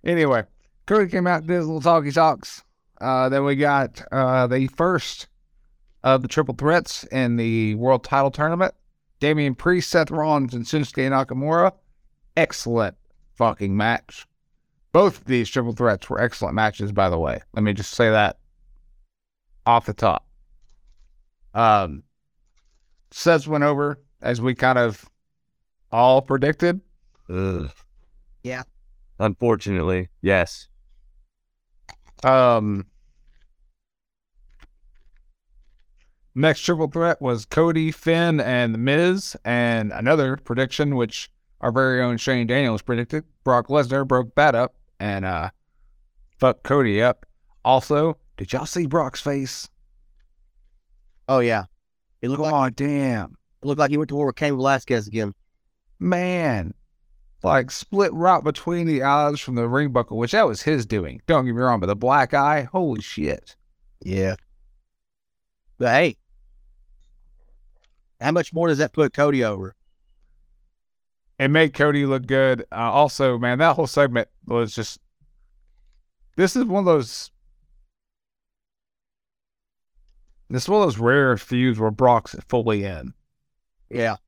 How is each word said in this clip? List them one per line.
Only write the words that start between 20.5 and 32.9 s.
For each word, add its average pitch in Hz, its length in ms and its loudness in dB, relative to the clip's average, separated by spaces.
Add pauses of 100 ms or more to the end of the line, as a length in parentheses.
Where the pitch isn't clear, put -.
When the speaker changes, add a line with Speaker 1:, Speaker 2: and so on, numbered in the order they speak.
Speaker 1:
Um, 104 480 2 (1080)
Seth's 160 360 2
went 147 180 0
over, 143 360 -2 (220)
as 120 180 -4
we 123 140 -2
kind 127 240 2
of 113 260 0 (880)
all 127 300 6
predicted. 151 580 0 (500)
Speaker 2:
Ugh. 90 400 -4 (720)
Speaker 3:
Yeah. 127 200 -10 (560)
Speaker 2:
Unfortunately, 95 880 -2 (140)
yes. 92 460 0 (1600)
Speaker 1:
Um, 117 600 2 (3500)